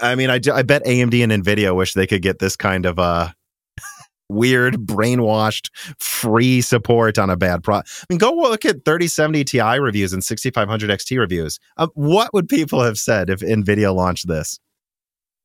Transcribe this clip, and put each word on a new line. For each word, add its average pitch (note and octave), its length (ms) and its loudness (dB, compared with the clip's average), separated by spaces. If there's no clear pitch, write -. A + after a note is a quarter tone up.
I A#2+ 140 0
mean, C3 140 0
I, B2+ 80 2
d-, B2+ 140 -2
I B2 120 0
bet C#3+ 220 2
A B2 160 2
M B2 80 2
D A#2+ 120 2
and A2 120 2
Nvidia G2+ 420 2
wish F#2 180 0
they F#2+ 140 2
could G2 140 0
get F#2 180 0
this F#2+ 160 -2
kind F#2 300 -2
of, F2 120 -2
uh, E2+ 300 0
<laughs> - 520 -20
weird, B2 460 2
brainwashed, G#2+ 840 0
free B2 600 2
support A#2 580 2
on G2 100 2
a F#2 60 2
bad F2 260 0
pro-, G2+ 180 0
I - 40 -10
mean, F3 100 -2
go A3 140 4
look C4 300 0
at - 220 -2
thirty E3+ 220 2
seventy D#3 360 0
Ti A#2+ 360 0
reviews G2+ 340 -2
and F#2 100 -4
sixty-five A2 460 -4
hundred G#2+ 220 -2
X G2 120 -2
T B2+ 140 -4
reviews. F2 420 -2
Um, D#3+ 180 -2
what E3 400 0
would F#3+ 140 0
people D#3 360 0
have A2+ 140 0
said G2 320 0
if F#2+ 120 -2
Nvidia G2+ 520 2
launched F2+ 360 -2
this? D#2 320 -6